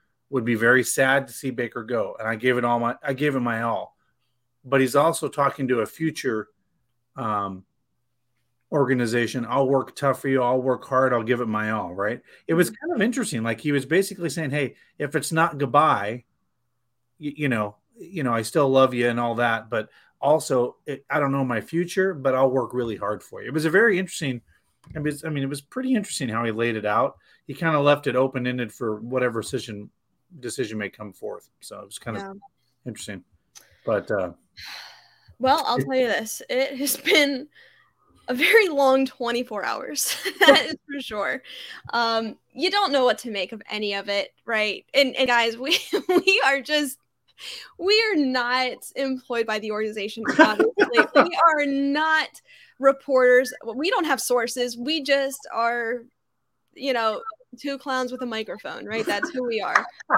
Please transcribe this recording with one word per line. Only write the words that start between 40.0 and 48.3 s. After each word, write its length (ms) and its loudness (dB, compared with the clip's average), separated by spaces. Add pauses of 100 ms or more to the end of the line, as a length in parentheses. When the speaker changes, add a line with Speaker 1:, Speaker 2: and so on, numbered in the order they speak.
Speaker 2:
<laughs> 100 -12
That 260 8
is 100 -6 (100)
for 140 -10
sure. 420 -6 (500)
Um, 440 0 (160)
you 180 0
don't 220 0
know 120 4
what 140 2
to 120 -10
make 220 -6
of 160 -12
any 260 -4
of 140 -6
it, 240 -2 (140)
right? 380 -2 (100)
And, 220 4
and 100 2
guys, 320 2
we, 200 0 (140)
<laughs> 160 -2
we 380 4
are 140 2
just, 380 -2 (800)
we 220 4 (100)
are 60 2
not 600 0 (200)